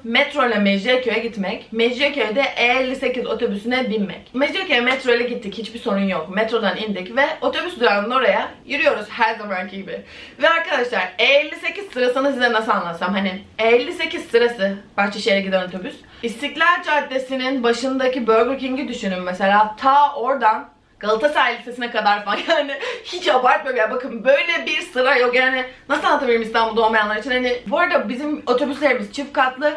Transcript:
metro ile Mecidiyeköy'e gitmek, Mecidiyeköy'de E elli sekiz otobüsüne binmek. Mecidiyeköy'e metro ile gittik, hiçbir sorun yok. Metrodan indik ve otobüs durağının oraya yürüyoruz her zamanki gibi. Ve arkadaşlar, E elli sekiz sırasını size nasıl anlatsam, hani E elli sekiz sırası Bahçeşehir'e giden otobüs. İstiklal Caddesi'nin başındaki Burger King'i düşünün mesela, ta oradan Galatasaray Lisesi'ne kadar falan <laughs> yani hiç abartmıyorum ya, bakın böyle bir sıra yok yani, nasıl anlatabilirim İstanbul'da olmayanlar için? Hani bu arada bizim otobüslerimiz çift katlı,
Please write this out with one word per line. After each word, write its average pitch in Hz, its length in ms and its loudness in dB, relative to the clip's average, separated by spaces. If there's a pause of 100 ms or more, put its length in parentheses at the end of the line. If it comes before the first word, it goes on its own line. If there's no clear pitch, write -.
metro 262 440 0
ile 208 120 2
Mecidiyeköy'e 220 600 2
gitmek, 208 540 -6
Mecidiyeköy'de 247 680 0
E 254 240 0
elli 254 300 0
sekiz 247 300 -2
otobüsüne 226 640 -2
binmek. 202 440 -4
Mecidiyeköy'e 294 480 0
metro 254 320 2
ile 240 100 2
gittik, 220 340 -6
hiçbir 226 220 -10
sorun 196 280 0
yok. 180 280 -4
Metrodan 220 420 0
indik 208 380 -6
ve 269 100 4 (160)
otobüs 320 380 -4
durağının 214 320 2
oraya 233 400 2 (140)
yürüyoruz 262 440 0
her 226 260 0
zamanki 196 420 -8
gibi. 196 240 -10 (400)
Ve 311 80 6
arkadaşlar, 247 680 0
E 233 60 4
elli 302 300 2
sekiz 349 300 -8
sırasını 254 480 0
size 240 200 2
nasıl 226 180 0
anlatsam, 180 420 -2
hani 190 280 -2 (180)
E 220 80 2
elli 254 260 2
sekiz 320 320 -6
sırası 233 520 0 (200)
Bahçeşehir'e 202 440 0
giden 190 260 -2
otobüs. 185 280 -10 (280)
İstiklal 339 640 0
Caddesi'nin 262 800 -2
başındaki 254 640 0
Burger 240 320 4
King'i 262 280 -4
düşünün 190 360 -6
mesela, 202 540 2
ta 285 380 4
oradan 233 600 0 (240)
Galatasaray 240 580 0
Lisesi'ne 240 340 -8
kadar 208 340 0
falan 208 180 -2
<laughs> - 60 -8
yani 285 220 2 (320)
hiç - 240 -6
abartmıyorum 254 520 2
ya, 214 120 2
bakın 247 340 -6
böyle 339 400 2
bir 320 160 -2
sıra 254 360 2
yok 247 180 2
yani, 254 300 2 (240)
nasıl 302 180 0
anlatabilirim 247 340 2
İstanbul'da 226 440 2
olmayanlar 214 300 2
için? 220 160 -4
Hani 247 260 0 (100)
bu 277 120 0
arada 320 300 2
bizim 294 380 -4
otobüslerimiz 254 680 0
çift 277 200 -8
katlı, 269 440 2